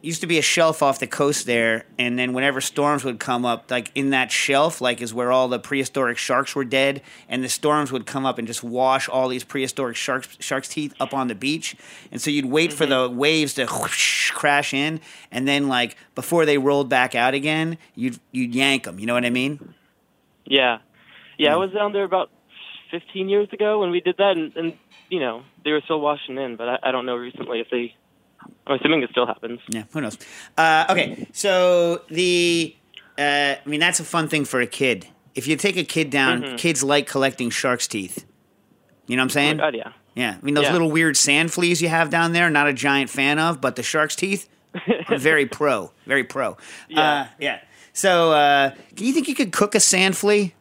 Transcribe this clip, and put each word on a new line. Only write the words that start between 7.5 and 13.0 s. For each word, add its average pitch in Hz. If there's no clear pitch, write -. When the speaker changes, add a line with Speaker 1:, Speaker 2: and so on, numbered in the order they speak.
Speaker 1:
would 127
come 135
up 123
and 113
just 117
wash 127
all 131
these 127
prehistoric 127
sharks, -
shark's 135
teeth 147
up 135
on 131
the 113
beach. 143
And 127
so 151
you'd 143
wait 151
for 151
Speaker 2:
Mm-hmm. 131